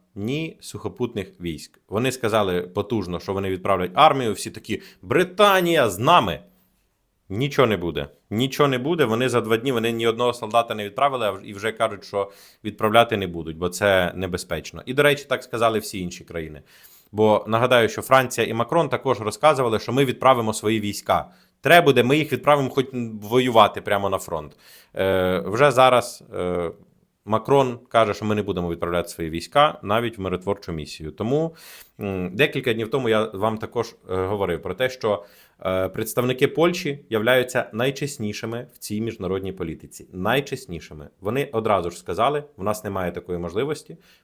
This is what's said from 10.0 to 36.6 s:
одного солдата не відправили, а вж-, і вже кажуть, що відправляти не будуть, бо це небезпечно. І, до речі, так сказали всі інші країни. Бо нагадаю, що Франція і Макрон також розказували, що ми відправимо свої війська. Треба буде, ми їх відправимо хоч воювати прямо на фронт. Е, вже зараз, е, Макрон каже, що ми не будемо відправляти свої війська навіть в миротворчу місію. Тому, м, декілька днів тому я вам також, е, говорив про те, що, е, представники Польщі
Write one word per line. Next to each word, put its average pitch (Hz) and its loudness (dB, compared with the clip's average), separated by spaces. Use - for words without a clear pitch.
одного 117 2
солдата 113 0
не 107 -6
відправили, 123 -2
а 98 0
вж-, 98 -12
і 104 -14
вже 107 -4
кажуть, 107 -4
що 98 -4
відправляти 110 2
не 95 -4
будуть, 80 -10
бо 90 -4
це 92 2
небезпечно. 87 -8
І, 127 -8
до 143 2
речі, 143 2
так 127 -2
сказали 113 0
всі 104 -6
інші 87 -10
країни. 78 -12
Бо 107 6
нагадаю, 117 4
що 107 -6
Франція 127 2
і 113 -4
Макрон 143 0
також 120 -2
розказували, 117 2
що - -4
ми 139 2
відправимо 120 2
свої 107 0
війська. 98 -2
Треба 165 6
буде, 127 6
ми 135 4
їх 147 -2
відправимо 139 2
хоч 135 0
воювати 110 4
прямо 98 0
на 95 -2
фронт. 76 -8
Е, 92 2
вже 123 4
зараз, 127 4
е, 90 -4
Макрон 123 2
каже, 110 4
що - -6
ми 107 0
не 104 0
будемо 90 -4
відправляти 87 -2
свої 82 -8
війська 143 0
навіть 113 -2
в - -14
миротворчу 92 -4
місію. 78 -10
Тому, 147 -2
м, 92 -6
декілька 135 0
днів 110 -4
тому 131 -2
я 110 2
вам 107 -2
також, - -6
е, 92 -2
говорив 92 -2
про 90 -6
те, 127 0
що, 104 -2
е, 92 0
представники 127 -2
Польщі 160 -2